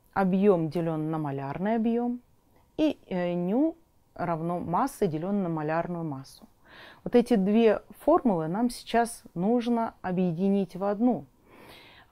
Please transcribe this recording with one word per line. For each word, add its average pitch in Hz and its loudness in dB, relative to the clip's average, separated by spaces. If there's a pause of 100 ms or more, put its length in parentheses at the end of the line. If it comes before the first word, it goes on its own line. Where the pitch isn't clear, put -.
(140)
объём, 190 4
делён 160 -4
на 160 -4
малярный 147 -4
объём, 240 -2 (560)
и, 302 0 (100)
э, 180 -2
ню 220 0 (400)
равно 170 -4
масса, 208 -2
делён 185 -2
на 170 -2
малярную 165 -2
массу. 135 -10 (560)
Вот - 0
эти 240 4
две 208 4 (180)
формулы 226 2
нам 220 0
сейчас - -2 (100)
нужно 226 0
объединить 185 0
в 180 -6
одну. 202 0 (840)